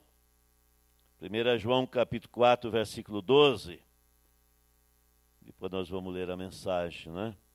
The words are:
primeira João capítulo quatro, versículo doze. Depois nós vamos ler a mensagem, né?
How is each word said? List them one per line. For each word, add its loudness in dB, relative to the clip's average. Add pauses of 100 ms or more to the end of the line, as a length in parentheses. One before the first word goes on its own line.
(1200)
primeira 0
João 2
capítulo -2
quatro, 4
versículo -4
doze. 4 (1600)
Depois -12
nós -6
vamos -8
ler -6
a -6
mensagem, -6
né? -8 (200)